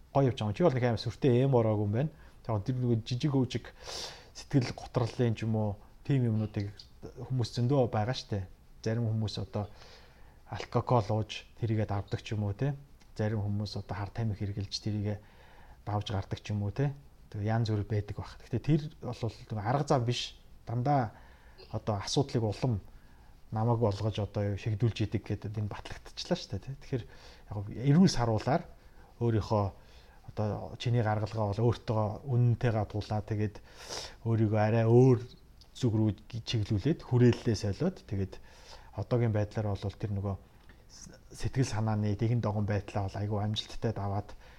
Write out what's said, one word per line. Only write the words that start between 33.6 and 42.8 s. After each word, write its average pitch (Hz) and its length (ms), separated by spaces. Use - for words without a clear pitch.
өөрийгөө 110 360
арай 110 280
өөр 123 320
зүг 117 160
рүү 110 180
чиглүүлээд 113 560
хүрээллээ 120 560
солиод, 147 480
тэгээд 95 320
одоогийн 117 400
байдлаар 104 400
бол - 240
тэр 104 160
нөгөө 98 200
сэтгэл - 320
санааны 107 480
тэгэн 117 240
догон 107 240
байдлаа 101 440